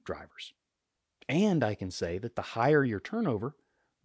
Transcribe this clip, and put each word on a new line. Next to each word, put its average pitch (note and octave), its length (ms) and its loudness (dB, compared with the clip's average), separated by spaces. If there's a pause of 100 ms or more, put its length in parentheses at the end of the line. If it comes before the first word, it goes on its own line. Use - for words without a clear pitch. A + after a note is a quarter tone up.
drivers. - 520 -12 (760)
And E3+ 340 4
I G#2+ 120 0
can F#2 160 -6
say F2 260 -4
that A2+ 180 -8
the G2+ 60 -6
higher C#3 420 4
your A2 160 0
turnover, C#3 560 -2 (500)